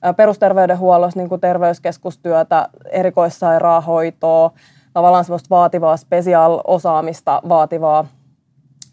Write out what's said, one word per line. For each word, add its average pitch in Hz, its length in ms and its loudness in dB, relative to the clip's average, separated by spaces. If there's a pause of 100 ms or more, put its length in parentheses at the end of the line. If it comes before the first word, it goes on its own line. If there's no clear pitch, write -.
ä, 180 80 0
perusterveydenhuollossa, 185 1080 2
niinku 180 180 -6
terveyskeskustyötä, 170 1300 -2 (220)
erikoissairaanhoitoa, 165 1600 0 (420)
tavallaan 180 320 4
semmoista 175 260 -8
vaativaa 170 460 2
spesiaal-osaamista 165 1500 -2
vaativaa 156 580 0 (880)